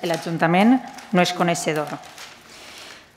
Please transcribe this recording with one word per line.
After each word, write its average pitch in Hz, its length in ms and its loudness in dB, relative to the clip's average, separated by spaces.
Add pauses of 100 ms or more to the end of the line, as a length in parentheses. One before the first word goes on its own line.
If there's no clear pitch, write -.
l'Ajuntament 170 720 2 (400)
no 180 100 4
és - 80 -2
coneixedor. 165 560 -2 (1300)